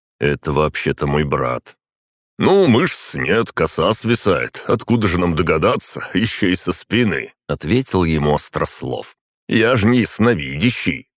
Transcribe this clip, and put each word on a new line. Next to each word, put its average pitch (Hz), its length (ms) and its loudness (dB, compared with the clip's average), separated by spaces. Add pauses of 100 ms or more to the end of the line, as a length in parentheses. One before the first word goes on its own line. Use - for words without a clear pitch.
(200)
«Это 73 340 -2
вообще-то 73 540 0
мой 73 160 2
брат». 65 520 -4 (640)
«Ну, 196 300 4
мышц - 480 2
нет, 80 360 0
коса 82 420 0
свисает. 101 760 -2
Откуда 110 400 2
же 87 120 0
нам 87 160 0
догадаться? 82 800 0
Ещё 104 340 0
и 90 80 2
со - 160 -6
спины», 85 640 -2 (140)
ответил 90 560 0
ему 73 300 2
Острослов. 67 840 -6 (320)
«Я 113 280 4
ж 101 100 2
не 123 140 4
ясновидящий». 90 1160 0